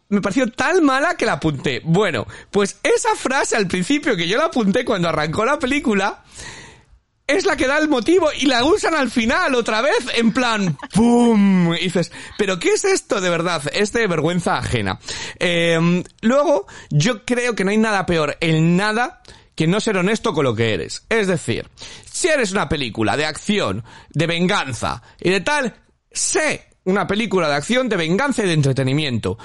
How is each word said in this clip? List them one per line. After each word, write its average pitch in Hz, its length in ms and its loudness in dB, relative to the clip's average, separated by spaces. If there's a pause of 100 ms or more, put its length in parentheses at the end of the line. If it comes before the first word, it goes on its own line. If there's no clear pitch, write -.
Me 202 120 0
pareció 208 300 0
tan 320 340 2
mala 285 320 2
que 247 100 -2
la 196 80 2
apunté. 143 500 -2
Bueno, 165 420 0 (240)
pues 196 320 0
esa 440 340 2
frase 277 400 -2
al 208 100 0
principio 262 500 0
que 165 120 -2
yo 208 100 0
la 311 80 2
apunté 247 380 0
cuando 185 240 0
arrancó 156 360 0
la 285 140 0
película, 254 640 -2 (1040)
es - 180 0
la 320 120 2
que 285 100 -2
da 277 100 0
el 311 120 0
motivo 302 420 2 (100)
y 254 60 0
la 247 180 2
usan 370 300 2
al 277 160 0
final 277 440 0
otra 233 280 0
vez, 320 160 2 (180)
en 226 160 2
plan, 214 460 0 (160)
¡pum! 208 800 4
Y 165 100 -4
dices, 180 260 -2 (280)
"¿Pero 190 200 0
qué 339 120 0
es 415 160 0
esto 349 340 0
de 180 80 0
verdad?". 165 340 0 (120)
Es 208 180 0
de 233 140 2
vergüenza 175 500 0
ajena. 101 420 -2 (400)
Em, 170 640 2 (200)
luego, 285 440 2 (220)
yo 165 380 0
creo 240 280 0
que 196 100 -2
no 190 60 2
hay 208 60 2
nada 214 300 2
peor 160 340 0
en 165 380 2
nada 214 420 -2 (340)
que 160 120 0
no 190 140 2
ser 214 180 0
honesto 202 340 0
con 147 120 0
lo 123 100 2
que 113 180 2
eres. - 380 -6
Es 214 160 0
decir, 143 420 -4 (420)
si - 180 -2
eres 254 240 2
una 185 160 -2
película 113 480 -2
de 147 100 0
acción, 147 580 -2 (260)
de 156 160 0
venganza 165 760 -2 (180)
y - 100 -2
de 190 100 0
tal, 285 340 -2 (360)
sé - 580 -4 (160)
una 185 240 0
película 190 400 0
de 143 80 2
acción, 240 340 0
de 214 60 0
venganza 202 480 0
y - 20 2
de 175 80 2
entretenimiento. 135 920 0